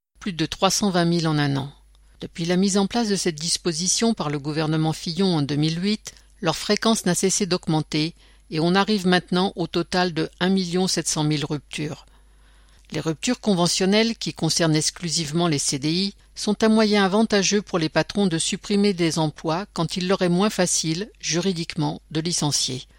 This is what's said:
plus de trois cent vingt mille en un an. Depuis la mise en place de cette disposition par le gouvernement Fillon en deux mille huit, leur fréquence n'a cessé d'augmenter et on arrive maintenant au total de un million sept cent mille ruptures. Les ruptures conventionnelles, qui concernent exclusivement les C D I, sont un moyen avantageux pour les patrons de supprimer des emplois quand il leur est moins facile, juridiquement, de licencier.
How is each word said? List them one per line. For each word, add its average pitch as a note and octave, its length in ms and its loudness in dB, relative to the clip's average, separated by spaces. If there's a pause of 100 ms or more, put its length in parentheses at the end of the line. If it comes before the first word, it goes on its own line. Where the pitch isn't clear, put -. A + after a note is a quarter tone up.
(200)
plus G3+ 140 -6
de D#3 140 -2
trois F#3+ 240 0
cent G#3 180 0
vingt F3 160 2
mille E3+ 220 2
en D#3 100 2
un C#3+ 200 0
an. C3+ 140 -6 (480)
Depuis - 260 -8
la F3+ 100 0
mise F#3+ 220 2
en G3 100 4
place A#3 220 -2
de G3 60 2
cette E3+ 240 -2
disposition F3 760 0
par D3+ 160 -4
le D3 80 -4
gouvernement D#3 540 0
Fillon F3+ 420 0
en D3+ 80 2
deux C#3 120 -2
mille D#3+ 280 0
huit, G#3+ 300 -4 (260)
leur E3 160 0
fréquence G#3+ 500 0
n'a F3+ 80 2
cessé F#3+ 320 0
d'augmenter D#3+ 720 -2 (340)
et D#3+ 100 -4
on F3 140 2
arrive G3 320 2
maintenant F3+ 500 2
au E3 120 -4
total F3+ 460 0
de D#3+ 160 -2 (100)
un F#3 100 2
million F#3 380 0
sept E3+ 200 -2
cent D#3 160 -2
mille D3+ 220 0
ruptures. D3+ 640 -8 (840)
Les D#3 80 -6
ruptures D#3+ 400 -2
conventionnelles, G3 800 2
qui - 160 -8
concernent D#3+ 420 2
exclusivement D#3+ 720 -2
les C#3+ 120 0
C C#3+ 200 -4
D D3+ 120 -2
I, F#3+ 240 -2 (200)
sont - 280 -2
un A3 60 4
moyen G#3 360 4
avantageux G3+ 560 2
pour - 180 -4
les D#3+ 80 2
patrons F#3+ 400 0
de E3 100 0
supprimer G3+ 560 0
des E3+ 240 0
emplois D#3+ 560 -2
quand E3 220 -2
il F3+ 120 -2
leur F#3+ 160 0
est F3 60 2
moins F#3 200 2
facile, F3 600 -2 (100)
juridiquement, E3 840 -2 (100)
de D#3+ 80 -2
licencier. D3 640 -2 (160)